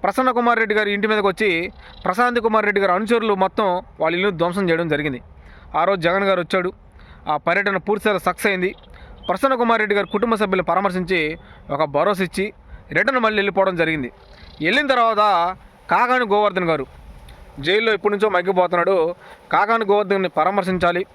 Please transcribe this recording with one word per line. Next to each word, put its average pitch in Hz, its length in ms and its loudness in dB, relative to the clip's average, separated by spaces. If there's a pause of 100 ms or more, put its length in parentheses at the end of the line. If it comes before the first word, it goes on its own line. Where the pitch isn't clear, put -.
ప్రసన్న 254 280 0
కుమార్ 233 280 2
రెడ్డి 214 160 0
గారి 208 180 0
ఇంటి 202 140 -2
మీదకి 214 200 0
వచ్చి 185 460 0 (320)
ప్రశాంత్ 240 360 0
కుమార్ 220 240 2
రెడ్డి 202 160 0
గారి 190 120 2
అనుచరులు 214 420 0
మొత్తం 185 480 0 (180)
వాళ్ళ 165 160 0
ఇల్లు 196 140 0
ధ్వంసం 175 380 -2
చేయడం 165 200 0
జరిగింది. 147 340 -4 (540)
ఆ 165 80 2
రోజు 190 160 2
జగన్ 180 240 0
గారు 190 160 2
వచ్చాడు, 180 320 -2 (560)
ఆ 151 80 0
పర్యటన 190 400 0
పూర్తిస్థాయిలో 202 420 0
సక్సెస్ 180 280 -2
అయింది. 190 280 0 (540)
ప్రసన్న 269 260 0
కుమార్ 233 240 2
రెడ్డి 208 160 -2
గారి 202 120 0
కుటుంబ 226 280 -2
సభ్యులను 196 280 0
పరామర్శించి 175 760 -2 (320)
ఒక 147 140 0
భరోసా 175 400 0
ఇచ్చి 190 280 -6 (400)
రిటర్న్ 247 280 0
మళ్ళీ 214 180 0
వెళ్ళిపోవడం 190 380 0
జరిగింది. 156 360 -2 (500)
వెళ్ళిన 247 240 0
తర్వాత 233 300 2 (760)
కాకాని 240 340 2
గోవర్ధన్ 196 400 0
గారు 151 220 -2 (720)
జైల్లో 208 320 2
ఎప్పటి 208 200 0
నుంచో 208 160 0
మగ్గిపోతున్నాడు, 180 840 2 (380)
కాకాని 214 320 2
గోవర్ధన్ని 196 440 0
పరామర్శించాలి 180 880 0